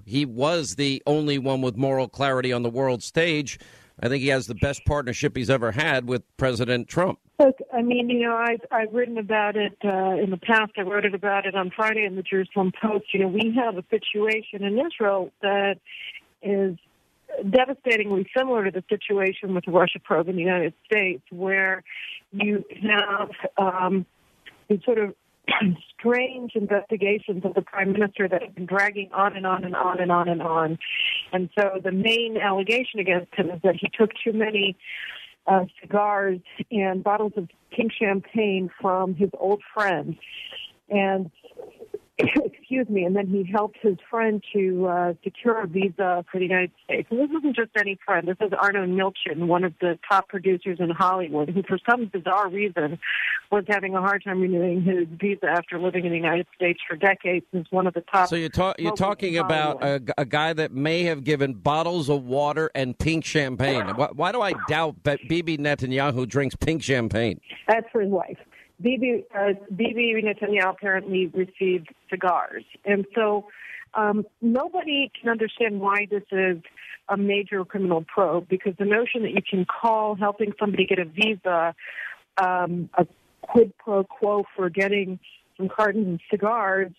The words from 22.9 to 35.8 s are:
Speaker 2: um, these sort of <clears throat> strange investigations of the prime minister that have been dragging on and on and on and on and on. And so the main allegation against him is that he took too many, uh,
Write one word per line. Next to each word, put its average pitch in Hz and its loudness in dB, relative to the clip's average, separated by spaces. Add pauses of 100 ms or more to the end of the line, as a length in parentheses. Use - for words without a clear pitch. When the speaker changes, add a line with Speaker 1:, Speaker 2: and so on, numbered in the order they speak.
Speaker 2:
um, 185 2 (640)
these 208 2
sort 226 4
of 202 -2 (440)
<clears throat> 180 2 (220)
strange 247 0
investigations 202 0
of 180 -2
the 196 0
prime 196 -2
minister 202 0
that 180 0
have - -12
been 185 -8
dragging 196 0
on 196 2
and 190 -6
on 180 0
and 180 -6
on 180 0
and 180 2
on 175 4
and 170 0
on. 160 0 (540)
And 185 -2
so 196 2
the 190 -2
main 226 0
allegation 208 0
against 180 0
him 175 0
is 175 -8
that 180 4
he - -4
took 214 4 (120)
too 226 0
many, 208 0 (720)
uh, 190 4 (160)